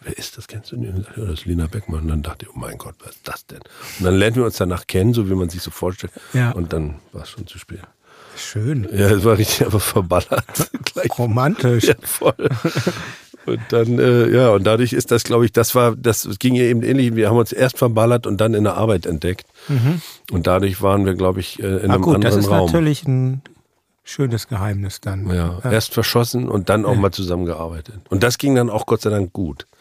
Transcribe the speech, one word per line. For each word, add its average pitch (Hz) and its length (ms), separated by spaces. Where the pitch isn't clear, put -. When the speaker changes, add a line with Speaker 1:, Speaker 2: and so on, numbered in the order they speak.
Speaker 1:
"Wer - 120
ist - 220
das? 107 80
Kennst - 260
du 135 40
die?" 117 120
Und 92 120
ich - 60
sagte, - 140
"Ja, 110 60
das 80 140
ist - 40
Lina 85 220
Beckmann." 80 360
Und 80 60
dann 78 140
dachte 80 240
ich, - 80
"Oh - 40
mein - 200
Gott, - 220
was - 160
ist - 120
das - 180
denn?" - 140
Und 95 80
dann 92 80
lernten 113 260
wir 117 60
uns 104 100
danach 90 300
kennen, 101 260
so 110 160
wie 95 60
man 90 160
sich 87 100
so 82 120
vorstellt. 92 400
Speaker 2:
Ja. 123 200
Speaker 1:
Und 85 200
dann 76 220
war 76 120
es - 60
schon 92 160
zu - 120
spät. - 220
Speaker 2:
Schön. 113 560
Speaker 1:
Ja, 101 180
es 101 140
war 113 120
richtig - 300
einfach 98 160
verballert. - 880
<laughs> 233 140
Gleich. - 340
Speaker 2:
Romantisch. 120 680
Speaker 1:
Ja, 123 120
voll. - 480
Und 117 240
dann, 117 300
äh, 120 320
ja, 123 200
und 98 140
dadurch 113 280
ist 131 180
das, 117 140
glaub 120 180
ich, 113 100
das - 220
war, 120 220
das 120 320
ging 127 160
ihr 123 120
eben 120 180
ähnlich. 120 320
Wir 107 120
haben 117 80
uns 117 160
erst 127 240
verballert 117 500
und 101 140
dann 110 140
in 104 100
der 104 120
Arbeit 104 280
entdeckt. 87 420
Speaker 2:
Mhm. 143 320
Speaker 1:
Und 87 160
dadurch 95 340
waren 98 240
wir, 95 120
glaub 92 220
ich, - 220
äh, 101 60
in 95 240
Speaker 2:
Ah, - 40
Speaker 1:
einem 95 80
Speaker 2:
gut, 165 120
Speaker 1:
anderen 104 220
Speaker 2:
das 98 80
ist 98 60
Speaker 1:
Raum. 95 160
Speaker 2:
natürlich 151 400
ein 131 360
schönes 117 440
Geheimnis 98 540
dann. 98 260
Speaker 1:
Ja, 90 360
Speaker 2:
Ja. 127 80
Speaker 1:
erst 110 200
verschossen 120 560
und 98 220
dann 104 160
auch 104 80
Speaker 2:
Ja. 101 60
Speaker 1:
mal 98 100
zusammengearbeitet. 87 840
Und 98 140
das 120 160
ging 139 160
dann 120 160
auch 107 160
Gott 113 160
sei 110 80
Dank 101 240
gut. 78 320